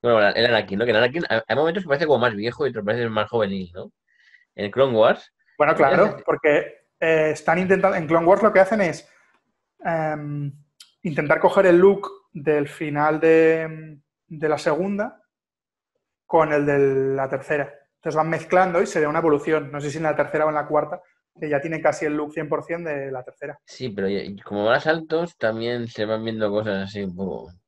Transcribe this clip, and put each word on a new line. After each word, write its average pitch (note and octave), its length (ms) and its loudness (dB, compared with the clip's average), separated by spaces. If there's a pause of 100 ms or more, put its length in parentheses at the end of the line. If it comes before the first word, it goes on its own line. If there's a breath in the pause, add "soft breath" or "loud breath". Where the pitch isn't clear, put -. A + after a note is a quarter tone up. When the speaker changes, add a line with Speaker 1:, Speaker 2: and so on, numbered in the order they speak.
Speaker 1:
Bueno, A#2 160 4 (100)
el A2+ 160 2
Anakin, G2+ 340 0
¿no? A#2 60 0
Que B2 60 0
el G#2+ 60 4
Anakin, B2+ 320 2
hay, A2+ 180 0
hay A2+ 80 0
momentos E3 280 -2
que E3+ 40 -12
parece C#3+ 180 0
como C#3+ 140 4
más A#2 160 0
viejo A#2 320 -4
y - 40 0
otros A2 140 -8
parece A#2 220 -2
más G#2+ 220 -2
juvenil, G2 440 -4
¿no? F#2+ 180 -16 (640 soft breath)
En G2+ 160 -8
Clone B2+ 260 2
Wars. A#2 360 2 (260)
Speaker 2:
Bueno, D3+ 180 4
claro, D3 320 4
Speaker 1:
Ese - 180 -8
Speaker 2:
porque, D3+ 320 2 (420)
eh, D#3+ 320 2
están E3 260 0
intentando, F#3+ 400 2
en E3 80 -4
Clone E3 220 2
Wars G3 160 6
lo G#3+ 80 4
que G3 80 4
hacen G#3 220 4
es, D#3+ 280 -4 (760 soft breath)
em, D3+ 680 -4 (520)
intentar D#3 360 0
coger G3 280 4
el F3 100 6
look G3 320 4 (240)
del D3 340 -2
final D3+ 520 -2
de, D#3+ 760 2 (300)
de D#3 220 -6
la D3+ 80 0
segunda G3 640 -4 (1040)
con D#3 260 2
el D3 140 0
de C#3+ 120 2 (380)
la C3+ 140 -4
tercera. C#3 440 -4 (220)
Entonces D3+ 220 -8
van D#3+ 120 0
mezclando F3 520 0
y G3+ 60 0
se - 120 -4
ve D3+ 80 2
una D#3 120 -2
evolución. D3+ 520 0
No C#3+ 80 -10
sé D3 100 -6
si C#3 80 -8
en E3 60 -6
la D3+ 140 0
tercera D#3 280 0
o D#3 40 2
en D3+ 60 -4
la D3 120 -4
cuarta, D3+ 340 -2 (380 soft breath)
que D#3+ 100 -8
ya C#3+ 120 0
tiene D#3+ 200 -6
casi D3+ 240 0
el D3+ 120 -2
look D3+ 160 -6
cien D#3 160 -8
por D3 160 -4
cien E3+ 180 -8
de C#3+ 260 -8
la C3 140 -10
tercera. C#3+ 420 -14
Speaker 1:
Sí, B2+ 240 -10
pero G2 200 -4
ya, G2 120 -4 (220)
como G#2 220 -2
van A#2 100 4
a C#3+ 60 2
saltos, D#3+ 560 -4
también A#2 500 -4
se A#2 180 -8
van A2 200 -4
viendo A2 260 -4
cosas G#2 380 -2
así G2+ 140 -8
un F#2 120 -8
poco F2 360 -10 (160)